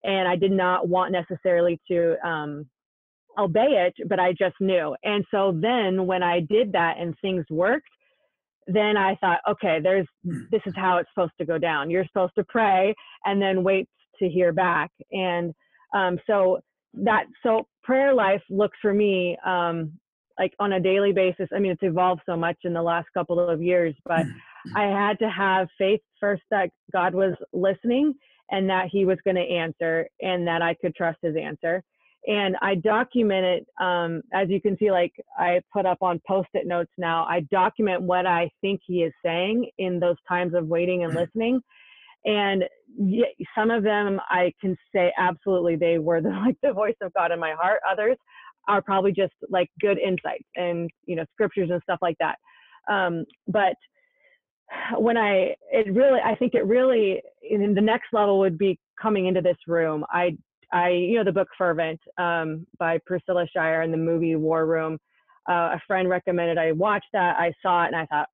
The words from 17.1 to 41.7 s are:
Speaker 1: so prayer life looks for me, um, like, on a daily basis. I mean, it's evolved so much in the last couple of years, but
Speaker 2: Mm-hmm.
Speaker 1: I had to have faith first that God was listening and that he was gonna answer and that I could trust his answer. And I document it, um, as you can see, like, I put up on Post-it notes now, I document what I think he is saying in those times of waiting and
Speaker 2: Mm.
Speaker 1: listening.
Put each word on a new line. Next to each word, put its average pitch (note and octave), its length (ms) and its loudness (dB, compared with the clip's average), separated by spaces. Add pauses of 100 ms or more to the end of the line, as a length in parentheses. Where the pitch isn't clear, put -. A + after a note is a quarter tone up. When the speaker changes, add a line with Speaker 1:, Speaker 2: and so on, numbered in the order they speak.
Speaker 1:
so A3+ 240 0 (160)
prayer C4+ 300 2
life G3+ 360 2
looks G3 320 0
for G3+ 120 2
me, F#3+ 520 2
um, E3+ 460 -2 (480)
like, F#3+ 200 0
on G3+ 140 0
a F#3+ 60 0
daily G3 340 2
basis. F#3 400 0
I G3 60 -2
mean, F#3+ 120 0
it's E3+ 120 -4
evolved F3+ 420 0
so F3 100 -4
much E3 280 -2
in F3 100 -4
the E3+ 80 -2
last E3+ 320 -2
couple F3 260 -2
of E3+ 220 0
years, F3 340 2 (100)
but E3 200 0
Speaker 2:
Mm-hmm. - 520 -12
Speaker 1:
I G#3 100 0
had G3+ 320 0
to A3 100 -2
have F#3+ 380 0 (100)
faith G3 240 2 (180)
first G3+ 300 -2
that G3 220 0 (200)
God F3+ 220 0
was F#3+ 220 0 (180)
listening A#3+ 600 0 (340)
and F#3+ 180 0
that F#3 240 0
he G3 140 2
was F#3 180 2
gonna F#3 180 2
answer E3 680 -2 (140)
and F3+ 260 -2
that E3+ 160 0
I E3+ 100 0
could F3 220 -4
trust E3 260 -4
his D#3+ 140 -4
answer. D#3+ 480 -4 (440)
And G3+ 360 0
I G3 100 0
document G#3+ 720 0
it, F3+ 220 -2 (120)
um, E3+ 440 -2 (100)
as F#3 160 0
you G3 100 0
can G3 200 -2
see, G#3+ 100 2
like, F3+ 240 0 (240)
I F3 240 0 (100)
put G3 140 -2
up F3+ 160 0
on F3+ 260 -2
Post-it F#3+ 380 -2
notes F3 320 -4
now, E3 280 -2
I E3+ 160 -2 (100)
document F#3+ 500 0
what F3+ 240 0
I F3 240 2 (120)
think G3 260 -4
he F3+ 160 0
is D#3+ 100 -2 (100)
saying F#3 540 -2
in F3+ 220 -4
those F3 180 0 (100)
times F3 280 -2
of E3+ 100 0
waiting F3 380 0
and D#3+ 100 -4
Speaker 2:
Mm. D#3+ 40 -2
Speaker 1:
listening. A3+ 440 -2 (640)